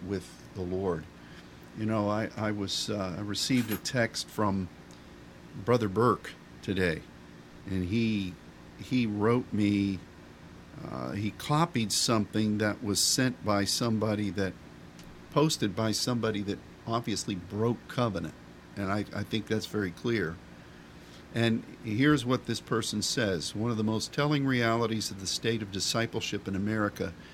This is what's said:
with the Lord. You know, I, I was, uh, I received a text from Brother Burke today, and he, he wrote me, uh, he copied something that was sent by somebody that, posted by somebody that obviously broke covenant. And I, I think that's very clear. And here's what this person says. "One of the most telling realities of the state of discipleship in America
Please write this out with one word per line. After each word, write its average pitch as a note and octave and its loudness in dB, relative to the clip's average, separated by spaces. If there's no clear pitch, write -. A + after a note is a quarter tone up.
with F#2+ -4
the F#2+ -6
Lord. F2+ 0
You A2 -2
know, G#2+ 2
I, G#2+ 0
I G#2+ 0
was, G2+ -2
uh, F#2+ -2
I - -4
received G#2 0
a G2 -2
text - 0
from G2 2
Brother A2+ 6
Burke G#2+ 4
today, F2+ 2
and F#2+ 0
he, G#2 2
he B2 2
wrote G#2+ 4
me, G2+ 4
uh, B1+ -6
he G#2 -2
copied D3 2
something G#2+ 2
that G#2+ 2
was G2+ 2
sent - 2
by G2+ 4
somebody G#2+ 2
that, F#2 0
posted C#3+ 4
by A2 2
somebody A2 0
that G2 -2
obviously A2+ -2
broke G2+ 0
covenant. F#2 -2
And G2 0
I, G#2 0
I G2+ -2
think G#2 -2
that's A2 0
very G2+ 0
clear. F2+ 0
And A#2 4
here's B2 4
what B2 2
this A#2 0
person A2 0
says. F#2+ 0
"One A2 0
of A2 0
the A2 2
most A2 0
telling C#3+ 4
realities A2+ 2
of G2 -10
the F#2+ -6
state A2+ 0
of G2 -8
discipleship A2 0
in G2 -2
America G#2 0